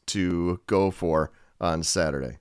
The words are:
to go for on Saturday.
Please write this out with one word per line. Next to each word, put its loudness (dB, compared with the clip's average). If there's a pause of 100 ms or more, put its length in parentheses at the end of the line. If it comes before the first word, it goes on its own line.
to 0
go 2
for 0 (280)
on 0
Saturday. -2